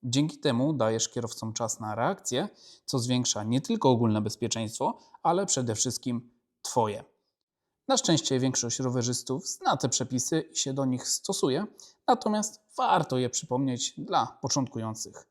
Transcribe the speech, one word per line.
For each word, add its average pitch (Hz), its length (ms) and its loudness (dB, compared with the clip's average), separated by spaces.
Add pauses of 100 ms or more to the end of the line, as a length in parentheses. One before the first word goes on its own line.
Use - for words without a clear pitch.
Dzięki 139 360 0
temu 139 340 2
dajesz 113 360 2
kierowcom 113 440 -6
czas 110 280 -4
na 107 140 -4
reakcję, 135 540 -2 (360)
co - 140 -2
zwiększa 120 440 0
nie 117 180 0
tylko 214 300 2
ogólne 113 300 4
bezpieczeństwo, 110 800 -4 (240)
ale 175 240 2
przede 120 280 0
wszystkim 120 560 -4 (320)
twoje. 107 420 0 (840)
Na 269 80 4
szczęście 139 440 2
większość 127 380 0
rowerzystów 127 720 -2
zna - 280 0
te 131 120 0
przepisy 127 520 0
i - 160 -8
się 135 180 -2
do 139 100 0
nich 127 240 -2
stosuje, 185 580 0 (400)
natomiast 214 540 0 (160)
warto 175 420 2
je 123 120 0
przypomnieć 127 680 -2
dla 147 420 -2
początkujących. - 920 -4